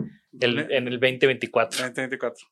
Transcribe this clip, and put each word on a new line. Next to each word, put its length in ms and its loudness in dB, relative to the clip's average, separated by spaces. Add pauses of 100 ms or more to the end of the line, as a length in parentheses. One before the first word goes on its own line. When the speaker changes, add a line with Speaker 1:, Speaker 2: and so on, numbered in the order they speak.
(400)
Speaker 1:
el, 160 2
Speaker 2:
Ne- 120 -4 (100)
Speaker 1:
en 100 -2
el 120 -4
veinte 260 4
veinticuatro? 560 0
Speaker 2:
veinte 200 -6
veinticuatro. 500 -8